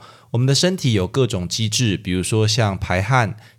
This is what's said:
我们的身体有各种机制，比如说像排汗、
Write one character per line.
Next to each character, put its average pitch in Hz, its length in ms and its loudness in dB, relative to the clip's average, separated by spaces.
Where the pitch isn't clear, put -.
我 117 60 -2
们 127 100 2
的 139 80 2
身 185 220 0
体 127 160 0
有 92 120 2
各 123 220 0
种 90 180 -4
机 110 220 -2
制， 107 300 0
比 92 160 -6
如 90 100 0
说 110 240 2
像 104 300 0
排 90 240 0
汗、 113 340 0